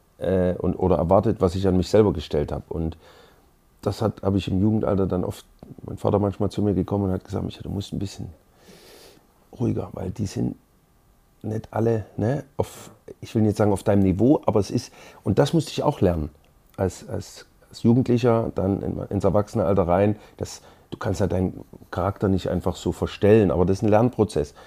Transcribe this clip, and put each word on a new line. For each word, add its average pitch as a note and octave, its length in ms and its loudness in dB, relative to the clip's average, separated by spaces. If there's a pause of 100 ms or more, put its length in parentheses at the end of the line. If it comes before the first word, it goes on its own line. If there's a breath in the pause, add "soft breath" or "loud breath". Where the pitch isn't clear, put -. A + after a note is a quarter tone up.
(200)
äh, F2+ 340 0
und, F2 220 -2
oder F2+ 200 2
erwartet, F#2+ 460 2
was F2+ 140 2
ich F#2+ 120 0
an F#2 80 4
mich F2+ 140 0
selber G#2 240 4
gestellt D2+ 400 -4
hab. - 180 -10
Und E2 260 -6 (840 soft breath)
das G#2 200 -4
hat, G#2 200 -2
hab G2 140 0
ich F#2+ 120 0
im F#2+ 140 0
Jugendalter G#2 440 2
dann F2+ 200 -2
oft - 200 -10 (400)
mein - 120 -10
Vater G#2 220 0
manchmal G2+ 300 -2
zu - 120 -4
mir G#2 120 0
gekommen G2 320 -2
und F#2+ 60 0
hat F#2 120 -4
gesagt, F#2+ 220 -6
"Micha, - 160 -12
du - 80 -12
musst F#2+ 240 -8
ein - 60 -6
bisschen G2 300 -10 (1300 soft breath)
ruhiger", G#2 340 -4
weil F#2 180 -8
die G#2 140 -6
sind A#2 300 -6 (880)
nicht A2 280 -8
alle, A2+ 340 0 (120)
ne, A#2+ 260 -2 (140)
auf, - 320 -8 (320)
ich - 140 -14
will A2 80 4
nicht G#2 140 2
sagen G#2 140 4
auf G2 120 -2
deinem G2+ 200 4
Niveau, G2+ 420 4
aber G#2+ 140 2
es G2+ 120 -2
ist, - 200 -4 (320 loud breath)
und - 160 2
das C#3+ 140 2
musste D#3+ 180 0
ich C3+ 120 -6
auch C#3+ 180 -2
lernen, E2+ 280 0 (480)
als, - 300 -4
als, - 380 -14 (240)
als - 140 -10
Jugendlicher, A#2 720 2
dann F#2+ 260 0
in, - 280 -6
ins G2 140 0
Erwachsenealter G2 640 2
rein, G2+ 280 2 (220 loud breath)
das, - 240 -12 (280 soft breath)
du - 80 -10
kannst G2 220 -4
ja G2 80 2
deinen F#2 360 -2 (280)
Charakter G2 360 -2
nicht F#2+ 220 0
einfach F2+ 260 -4
so - 160 -4
verstellen, G2+ 600 4
aber E2+ 140 2
das F#2+ 120 2
ist - 60 -4
ein G#2+ 60 2
Lernprozess. G#2 680 2 (120)